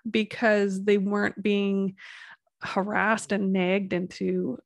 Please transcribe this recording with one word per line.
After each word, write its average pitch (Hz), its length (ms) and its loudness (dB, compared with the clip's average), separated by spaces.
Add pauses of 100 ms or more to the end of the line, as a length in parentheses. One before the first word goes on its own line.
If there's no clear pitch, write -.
because 208 760 2
they 208 120 6
weren't 202 460 0
being 196 520 2 (680)
harassed 202 680 0
and 196 220 0
nagged 190 400 2
into, 185 720 -2